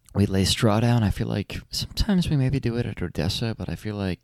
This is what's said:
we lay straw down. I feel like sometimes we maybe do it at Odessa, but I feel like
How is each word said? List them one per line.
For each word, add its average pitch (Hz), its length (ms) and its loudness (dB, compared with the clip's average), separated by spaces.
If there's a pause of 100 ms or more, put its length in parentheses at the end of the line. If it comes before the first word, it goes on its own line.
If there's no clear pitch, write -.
(140)
we 101 120 4
lay 95 200 2
straw 107 340 2
down. 117 240 4
I 98 60 4
feel - 180 -2
like - 320 -4 (100)
sometimes - 600 0
we 156 80 2
maybe 131 220 2
do 117 180 -2
it 120 80 0
at 110 160 -8
Odessa, 95 560 -2
but 92 120 -6
I 85 60 -4
feel 104 200 -8
like 98 280 -4